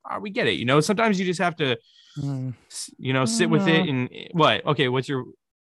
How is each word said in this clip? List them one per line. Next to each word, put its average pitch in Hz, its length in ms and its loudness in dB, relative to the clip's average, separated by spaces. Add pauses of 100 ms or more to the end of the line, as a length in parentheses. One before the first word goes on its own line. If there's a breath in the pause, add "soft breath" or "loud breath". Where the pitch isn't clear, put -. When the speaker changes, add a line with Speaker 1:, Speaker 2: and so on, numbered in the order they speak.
Speaker 1:
"Oh, - 100 -6
we 202 100 -10
get 202 180 -2
it." 101 60 2
You 87 120 -4
know, 139 140 4
sometimes 202 400 2
you 190 60 -2
just 175 140 -2
have 175 180 -2
to, 131 200 0 (400 soft breath)
Speaker 2:
Mm. 131 380 -6 (160)
Speaker 1:
s-, - 260 -12
you 131 160 -4
know, 131 120 2
sit 165 240 2
with 160 180 2
it 160 180 4
Speaker 2:
Mm. 160 40 -2
Speaker 1:
and, 127 200 -2 (220)
what? 147 340 4
Okay, 143 240 0
what's 127 180 -2
your 131 180 -4 (520)